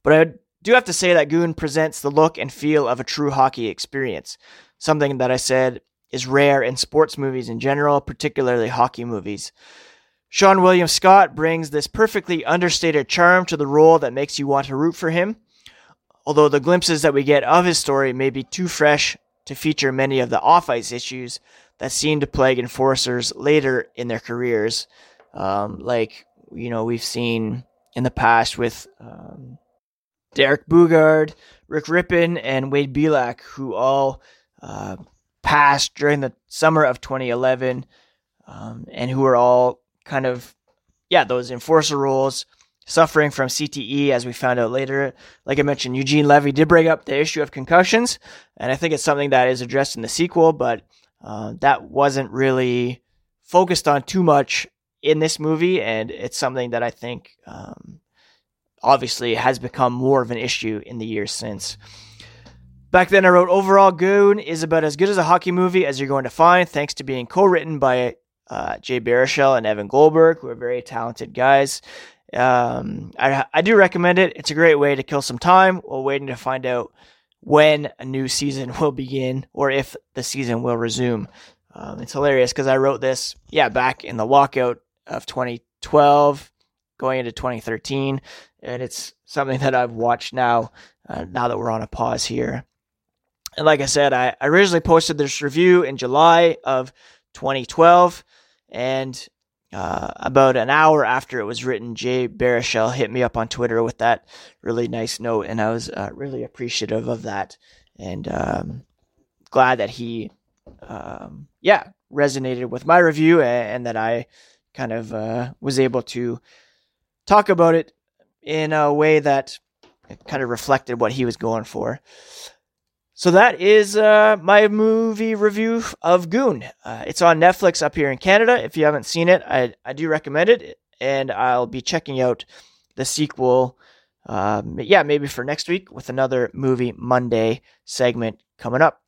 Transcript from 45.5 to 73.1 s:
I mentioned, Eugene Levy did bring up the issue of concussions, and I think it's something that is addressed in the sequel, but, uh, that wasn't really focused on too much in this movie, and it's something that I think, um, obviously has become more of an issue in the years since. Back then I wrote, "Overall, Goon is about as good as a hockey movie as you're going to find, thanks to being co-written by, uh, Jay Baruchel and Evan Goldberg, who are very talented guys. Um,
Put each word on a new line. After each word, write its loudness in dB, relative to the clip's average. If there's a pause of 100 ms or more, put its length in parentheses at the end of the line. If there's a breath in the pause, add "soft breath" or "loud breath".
I 2
mentioned, -4
Eugene 2
Levy 6
did 2
bring 6
up 0
the -2
issue -2
of -6
concussions, 0 (380 loud breath)
and -6
I 0
think -4
it's -6
something 0
that 4
is -2
addressed -4
in -10
the -8
sequel, 2
but, -4 (400)
uh, -12
that 2
wasn't -2
really -2 (400)
focused 0
on 2
too -2
much 0 (360)
in 0
this -2
movie, 0
and -4
it's -12
something -4
that -4
I -4
think, -14 (140)
um, -20 (840)
obviously 0
has 0
become -2
more 0
of -6
an -6
issue -6
in -16
the -10
years -6
since. -10 (1120 soft breath)
Back 4
then 8
I 8
wrote, 6
"Overall, 6
Goon 4
is -6
about 0
as -4
good 2
as 0
a 2
hockey 2
movie 2
as -4
you're -6
going -2
to -6
find, 4
thanks -6
to -14
being -6
co-written 2
by, 0 (320)
uh, -8
Jay -4
Baruchel 2
and -2
Evan -2
Goldberg, 4
who -14
are -10
very -6
talented -12
guys. 2 (520 loud breath)
Um, -2